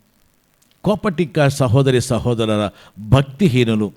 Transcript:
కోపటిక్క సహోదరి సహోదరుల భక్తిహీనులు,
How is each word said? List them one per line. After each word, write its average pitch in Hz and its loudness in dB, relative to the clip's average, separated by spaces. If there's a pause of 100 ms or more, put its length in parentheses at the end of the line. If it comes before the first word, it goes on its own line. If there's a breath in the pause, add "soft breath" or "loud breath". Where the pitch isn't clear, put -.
(840)
కోపటిక్క 170 -2
సహోదరి 135 2
సహోదరుల 110 -2 (280 soft breath)
భక్తిహీనులు, 113 0